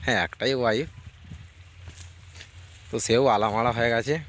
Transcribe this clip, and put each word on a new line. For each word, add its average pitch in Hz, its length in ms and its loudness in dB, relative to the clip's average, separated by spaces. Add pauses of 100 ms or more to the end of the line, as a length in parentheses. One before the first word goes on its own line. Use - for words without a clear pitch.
হ্যাঁ, 117 240 2
একটাই 127 320 -2
ওয়াইফ। 120 280 0 (2000)
তো - 60 -8 (100)
সেও 120 180 6 (120)
আলামারা 110 420 2
হয়ে 117 180 2
গেছে। 117 200 0 (140)